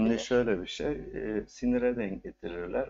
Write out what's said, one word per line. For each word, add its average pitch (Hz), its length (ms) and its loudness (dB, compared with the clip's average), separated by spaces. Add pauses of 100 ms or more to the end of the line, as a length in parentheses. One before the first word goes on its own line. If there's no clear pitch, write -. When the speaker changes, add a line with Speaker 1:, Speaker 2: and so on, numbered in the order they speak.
Speaker 1:
Olabilir. 113 140 4
Speaker 2:
şöyle 117 420 4
bir 92 60 -6
şey, - 240 -2
e, 107 560 -4
sinire 123 500 2
denk 98 260 -4
getirirler. 87 680 -4